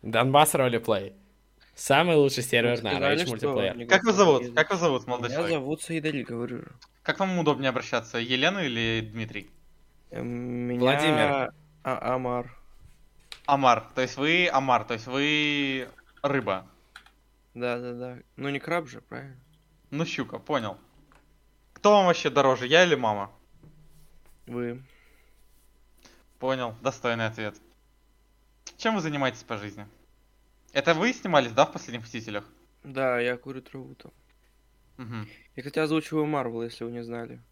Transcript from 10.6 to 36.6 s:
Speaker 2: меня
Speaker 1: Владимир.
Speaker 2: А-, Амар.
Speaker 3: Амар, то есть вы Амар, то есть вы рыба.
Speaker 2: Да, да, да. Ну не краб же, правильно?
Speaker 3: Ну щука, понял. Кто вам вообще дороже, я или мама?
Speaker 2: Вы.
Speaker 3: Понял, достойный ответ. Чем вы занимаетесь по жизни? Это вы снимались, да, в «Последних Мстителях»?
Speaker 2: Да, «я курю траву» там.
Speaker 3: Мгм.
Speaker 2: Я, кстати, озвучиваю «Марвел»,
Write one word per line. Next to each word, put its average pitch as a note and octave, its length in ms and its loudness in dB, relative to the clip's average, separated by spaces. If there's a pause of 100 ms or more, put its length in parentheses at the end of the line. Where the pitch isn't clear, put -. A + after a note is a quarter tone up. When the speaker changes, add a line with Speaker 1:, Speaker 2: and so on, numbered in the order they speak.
Speaker 2:
меня B2 120 -4
Speaker 1:
Владимир. C#3+ 720 4 (320)
Speaker 2:
А-, B2+ 320 -2
Амар. B2 420 -4 (920)
Speaker 3:
Амар, C3+ 480 4
то C3+ 60 -2
есть B2+ 160 -2
вы E3 360 2
Амар, C3+ 320 2
то A#2+ 100 -4
есть A2+ 120 -10
вы C#3 840 0 (340)
рыба. G#2+ 440 -2 (880)
Speaker 2:
Да, A#2+ 240 -4
да, B2 160 -10
да. B2 240 -12 (180)
Ну C3+ 140 -6
не C#3 80 -4
краб D#3 300 -4
же, - 120 -18
правильно? C3 440 -16 (460)
Speaker 3:
Ну D3+ 140 -4
щука, C3+ 340 -8
понял. A#2 400 -4 (960)
Кто - 180 4
вам G3+ 140 8
вообще E3+ 240 2
дороже, C3 360 4
я D#3+ 180 8
или E3+ 100 4
мама? G#2+ 360 -2 (1160)
Speaker 2:
Вы. A#2+ 380 -8 (1600)
Speaker 3:
Понял, C3 420 -2
достойный A#2 440 -2
ответ. A2 280 -6 (1200)
Чем A3 160 0
вы G3+ 60 0
занимаетесь C#3+ 440 -2
по A#2 120 -8
жизни? G#2 300 -12 (880)
Это D3+ 220 2
вы G3+ 180 0
снимались, C#3 400 2
да, C3+ 140 6
в - 60 -12
«Последних A#2+ 320 -12
Мстителях»? A2 400 -8 (400)
Speaker 2:
Да, C3 360 -2
«я A#2+ 160 -2
курю C3 260 -14
траву» C3 320 -16
там. - 180 -20 (840)
Speaker 3:
Мгм. A2 300 -10 (280)
Speaker 2:
Я, C3 60 -12
кстати, C#3+ 160 -6
озвучиваю D#3 480 0
«Марвел», B2 360 -4